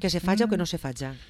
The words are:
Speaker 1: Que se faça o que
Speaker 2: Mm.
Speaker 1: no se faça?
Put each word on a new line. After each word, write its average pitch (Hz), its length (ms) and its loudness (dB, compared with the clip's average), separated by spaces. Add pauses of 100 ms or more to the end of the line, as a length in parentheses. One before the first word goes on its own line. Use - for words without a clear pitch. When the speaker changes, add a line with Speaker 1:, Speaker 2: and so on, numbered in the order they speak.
Speaker 1:
Que 185 100 0
se 175 100 0
faça 190 240 4
o 226 40 2
que 214 80 2
Speaker 2:
Mm. - 20 0
Speaker 1:
no 170 80 0
se 170 120 -4
faça? 135 360 -8 (160)